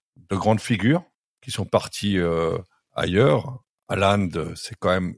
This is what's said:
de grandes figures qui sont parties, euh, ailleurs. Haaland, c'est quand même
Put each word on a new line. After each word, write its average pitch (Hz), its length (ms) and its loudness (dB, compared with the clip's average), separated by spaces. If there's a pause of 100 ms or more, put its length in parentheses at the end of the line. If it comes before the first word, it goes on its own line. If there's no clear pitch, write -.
(300)
de 98 80 -4
grandes 104 240 2
figures 123 420 0 (380)
qui - 100 -16
sont 98 140 -6
parties, 101 520 0
euh, 85 400 0 (380)
ailleurs. 110 640 2 (300)
Haaland, 98 400 2 (260)
c'est - 240 -14
quand 92 100 -2
même 90 280 -2